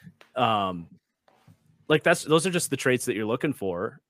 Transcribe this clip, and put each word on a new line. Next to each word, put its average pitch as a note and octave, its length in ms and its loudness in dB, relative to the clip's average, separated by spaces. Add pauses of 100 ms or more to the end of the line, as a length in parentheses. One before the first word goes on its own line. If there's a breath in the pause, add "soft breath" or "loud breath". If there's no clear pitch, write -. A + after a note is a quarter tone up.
(360 soft breath)
um, G2+ 520 0 (1000)
like, D#3 160 2
that's, F3 200 2
those D#3+ 240 2
are F#3+ 40 0
just E3+ 180 -4
the C#3 80 -2
traits B2+ 280 0
that A2 100 -2
you're G#2+ 100 -4
looking C3 280 -2
for. G2 460 -6 (100)